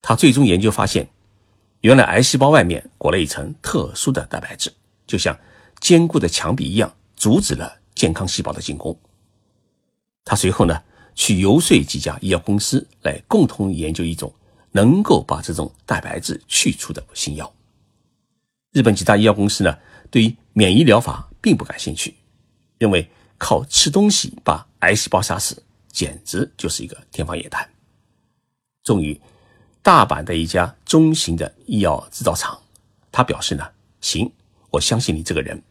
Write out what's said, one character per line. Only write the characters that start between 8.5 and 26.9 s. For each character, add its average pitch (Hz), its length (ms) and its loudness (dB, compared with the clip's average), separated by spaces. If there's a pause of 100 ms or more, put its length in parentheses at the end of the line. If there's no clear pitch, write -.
的 - 80 -12
进 - 180 -10
攻。 - 200 -10 (1300)
他 - 100 -4
随 95 160 0
后 - 140 2
呢， 80 180 -2 (320)
去 - 260 0
游 104 200 4
说 160 240 4
几 - 160 -8
家 76 200 -8
医 92 80 -6
药 90 100 0
公 101 200 -2
司 - 280 -2 (160)
来 73 260 -6
共 202 180 4
同 95 260 -4
研 80 200 -6
究 85 100 -6
一 85 120 -4
种 - 180 -12 (400)
能 127 300 4
够 - 200 2
把 76 200 -6
这 - 100 -10
种 78 200 -8 (120)
蛋 - 180 -4
白 - 160 -10
质 - 300 -10
去 - 240 0
除 - 200 -10
的 - 200 -12
新 - 240 -8
药。 - 180 -14 (1160)
日 135 100 2
本 107 120 6
几 - 100 -6
大 104 120 4
医 104 60 2
药 110 100 4
公 101 160 0
司 - 140 -2
呢， 82 160 0 (320)
对 - 120 4
于 113 120 2 (180)
免 98 220 4
疫 147 100 6
疗 104 140 6
法 - 300 -6 (120)
并 180 160 4
不 - 80 -6
感 - 140 -14
兴 - 160 -8
趣， - 200 -10 (640)
认 110 120 2
为 87 180 0 (300)
靠 73 280 -2
吃 - 240 0
东 202 200 4
西 - 320 -4
把 - 240 -2 (140)
癌 90 140 4
细 - 140 -4
胞 92 120 2
杀 87 180 -4
死， - 240 -8 (260)
简 - 360 -8
直 - 320 -6
就 - 120 -8
是 - 140 -8
一 - 40 -14
个 - 100 -18 (160)